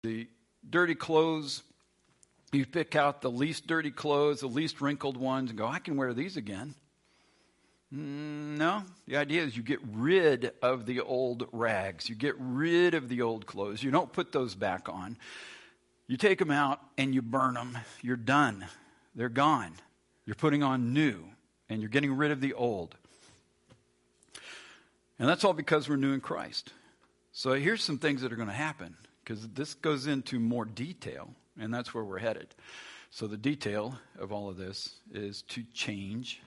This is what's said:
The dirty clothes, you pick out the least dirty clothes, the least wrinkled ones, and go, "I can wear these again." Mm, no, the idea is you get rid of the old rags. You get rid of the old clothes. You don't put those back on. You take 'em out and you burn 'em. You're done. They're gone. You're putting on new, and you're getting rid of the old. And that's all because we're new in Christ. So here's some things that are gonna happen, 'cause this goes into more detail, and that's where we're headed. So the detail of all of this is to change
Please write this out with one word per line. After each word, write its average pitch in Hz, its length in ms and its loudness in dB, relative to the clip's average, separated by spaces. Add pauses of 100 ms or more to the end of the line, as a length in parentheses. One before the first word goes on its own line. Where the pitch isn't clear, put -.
The 113 240 -4 (420)
dirty 170 260 4
clothes, 156 680 2 (880)
you 139 120 4
pick 156 320 0
out 143 240 4
the 131 100 0
least 143 360 -2
dirty 160 240 0
clothes, 147 500 2
the 135 60 -4
least 143 340 -2
wrinkled 139 380 0
ones, 131 320 0
and 110 80 -8
go, 110 80 0
"I 147 120 -2
can 160 180 -4
wear 127 180 0
these 160 240 -4
again." 107 360 -8 (1200)
Mm, 147 600 -8
no, 180 280 0 (220)
the 127 120 -2
idea 147 240 2
is 131 140 -2
you 120 60 -4
get 135 180 -2 (120)
rid 131 600 4 (100)
of 123 240 2
the 123 140 0
old 123 520 -2
rags. 101 560 0
You 117 60 -6
get 127 240 0
rid 165 560 4
of 131 160 -2
the 123 100 0
old 113 260 0
clothes. 101 360 -4
You 135 80 0
don't 151 200 4
put 175 220 -4
those 123 220 0
back 95 340 -2
on. 92 300 -8 (880)
You 127 100 -2
take 190 240 6
'em 160 100 2
out 143 300 2 (160)
and 135 180 2
you 131 60 4
burn 127 380 2
'em. 123 200 -8 (220)
You're 123 160 -2
done. 117 500 2 (480)
They're 120 140 -2
gone. 120 460 2 (500)
You're 107 100 -8
putting 147 280 4
on 127 320 2
new, 107 340 2 (400)
and 110 140 -4
you're 107 80 -6
getting 139 260 2
rid 147 140 2
of 139 100 -2
the 135 140 0
old. 107 420 -2 (2250)
And 123 100 4
that's 175 160 4
all 190 80 8
because 151 380 2
we're 143 60 2
new 139 180 2
in 131 80 -2
Christ. - 500 -8 (600)
So 131 200 0
here's 170 320 2
some 147 140 -2
things 139 240 0
that 120 100 -2
are 117 40 -6
gonna 110 160 -4
happen, 120 440 -6 (280)
'cause 113 240 -10
this 123 260 -8
goes 143 320 -2
into 135 320 -2
more 117 260 0
detail, 117 680 -10 (240)
and 110 160 -6
that's 120 180 -6
where 113 120 -4
we're 95 140 -6
headed. 110 360 -4 (560)
So - 160 -8
the 104 100 -6
detail 117 600 -2 (180)
of 98 140 -10
all 104 180 -6
of 92 80 -8
this 95 440 -10 (100)
is 101 320 -8
to 120 220 -10 (100)
change 104 720 -6